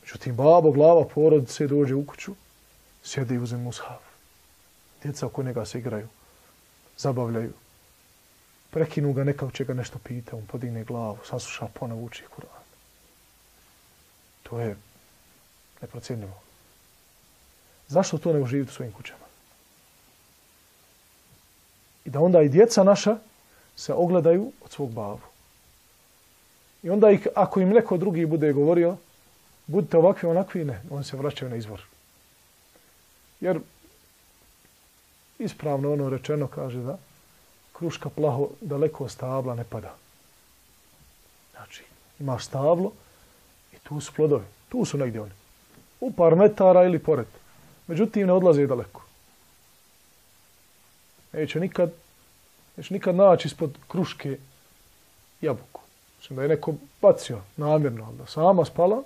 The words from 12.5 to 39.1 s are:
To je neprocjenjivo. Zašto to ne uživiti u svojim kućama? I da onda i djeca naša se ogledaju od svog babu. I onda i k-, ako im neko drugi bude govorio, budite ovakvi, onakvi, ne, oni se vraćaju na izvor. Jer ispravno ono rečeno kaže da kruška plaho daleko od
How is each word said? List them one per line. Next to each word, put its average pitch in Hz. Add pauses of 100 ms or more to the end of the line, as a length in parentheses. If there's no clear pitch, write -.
To 117
je 107 (1040)
neprocjenjivo. 110 (1500)
Zašto 160
to 170
ne 151
uživiti 131
u -
svojim 120
kućama? - (2750)
I 156
da 139
onda 170
i 147
djeca 202
naša 202 (600)
se -
ogledaju 175 (120)
od -
svog 135
babu. 110 (1600)
I 175
onda 208
i 208
k-, -
ako 196
im 185
neko 220
drugi 170
bude 151
govorio, 170 (680)
budite 165
ovakvi, 175
onakvi, 175
ne, 113
oni 139
se 135
vraćaju 135
na 117
izvor. 107 (1600)
Jer 180 (1800)
ispravno 143
ono 143
rečeno 135
kaže 131
da 131 (760)
kruška 160
plaho 143 (120)
daleko 147
od 117